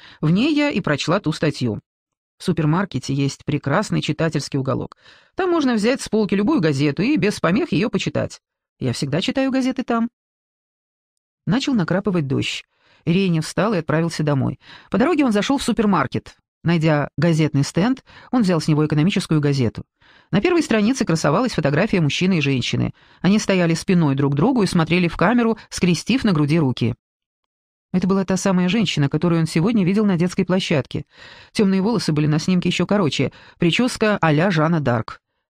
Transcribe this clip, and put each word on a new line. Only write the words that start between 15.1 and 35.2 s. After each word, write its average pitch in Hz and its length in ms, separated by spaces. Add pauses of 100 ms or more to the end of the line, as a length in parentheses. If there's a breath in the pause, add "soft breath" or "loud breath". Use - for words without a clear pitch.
он 240 60
зашел 208 260
в - 60
супермаркет. 196 720 (260)
Найдя 156 540
газетный 156 480
стенд, 240 400 (260 loud breath)
он 254 120
взял 180 180
с - 80
него 151 160
экономическую 151 560
газету. 139 420 (480 soft breath)
На 196 80
первой 339 240
странице 226 400
красовалась 175 480
фотография 160 480
мужчины 175 380
и 151 40
женщины. 123 520 (280 soft breath)
Они 196 160
стояли 180 360
спиной 160 420
друг 139 180
к - 40
другу 226 260
и 175 40
смотрели 165 420
в - 80
камеру, 226 400 (120)
скрестив 190 540
на 226 80
груди 151 260
руки. 123 380 (960)
Это 185 160
была 196 160
та 185 140
самая 180 320
женщина, 170 400
которую 165 320
он 160 40
сегодня 196 380
видел 202 220
на 196 100
детской 180 300
площадке. 165 600 (460 loud breath)
Темные 190 300
волосы 190 320
были 151 140
на 151 120
снимке 180 300
еще 175 180
короче, 170 460 (260 loud breath)
прическа 214 640
а-ля 160 280
Жанна 160 280
д'Арк. 120 400 (380)